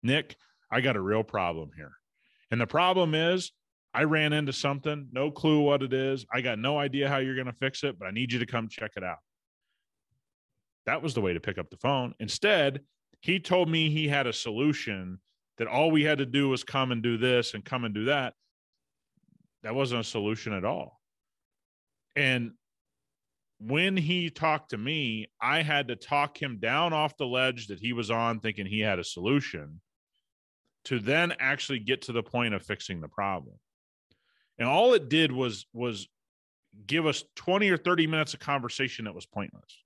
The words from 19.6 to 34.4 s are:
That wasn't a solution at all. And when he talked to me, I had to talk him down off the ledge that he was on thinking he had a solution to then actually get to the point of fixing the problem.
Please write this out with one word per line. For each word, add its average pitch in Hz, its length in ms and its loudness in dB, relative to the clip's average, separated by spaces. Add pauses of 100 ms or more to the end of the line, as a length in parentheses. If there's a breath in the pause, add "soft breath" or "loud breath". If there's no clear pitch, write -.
That 110 100 -6
wasn't 123 280 0
a - 20 -4
solution 110 480 -4
at 92 120 -4
all. 90 360 -4 (1120)
And 127 380 0 (1040)
when 160 380 0
he 170 340 0
talked 156 400 0
to 117 80 -6
me, 117 480 -4 (140)
I 143 220 2
had 147 260 0
to 120 80 -4
talk 143 440 -2
him 127 180 -6
down 139 340 0
off 151 240 0
the 143 100 -4
ledge 127 400 0
that 98 140 -10
he 120 120 -4
was 113 180 -2
on 117 280 2
thinking 104 280 -4
he 104 140 -2
had 104 200 0
a 85 40 -4
solution 87 760 -2 (1040)
to 123 160 -2
then 156 400 2
actually 135 400 -2
get 123 220 0
to 127 100 -10
the 117 100 -2
point 117 320 -2
of 95 100 -4
fixing 98 360 -8
the 78 80 -12
problem. 87 480 -6 (1040)